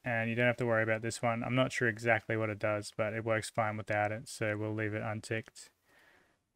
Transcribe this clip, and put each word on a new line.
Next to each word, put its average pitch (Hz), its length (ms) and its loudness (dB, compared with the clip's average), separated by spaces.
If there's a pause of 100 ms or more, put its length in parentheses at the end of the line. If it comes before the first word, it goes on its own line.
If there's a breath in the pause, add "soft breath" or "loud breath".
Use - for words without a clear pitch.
and 113 240 0
you 113 60 0
don't 123 100 4
have 120 120 4
to 123 100 0
worry 113 160 4
about 110 180 0
this 113 220 -4
one. 117 200 0
I'm 120 120 0
not 131 160 4
sure - 160 0
exactly 113 500 2
what 110 140 0
it 104 80 -6
does, 107 360 -2
but 107 180 -2
it 113 120 -4
works 110 240 0
fine 107 260 0
without 104 360 0
it, 110 180 -8
so 107 260 -2
we'll 107 200 -4
leave 107 180 -2
it 107 80 -4
unticked. 110 720 -6 (840 soft breath)